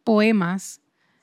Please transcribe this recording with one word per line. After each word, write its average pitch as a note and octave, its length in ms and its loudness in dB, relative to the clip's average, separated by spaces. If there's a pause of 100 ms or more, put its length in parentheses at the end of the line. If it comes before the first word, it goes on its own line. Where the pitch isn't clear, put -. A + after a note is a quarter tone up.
poemas G#3 800 0 (420)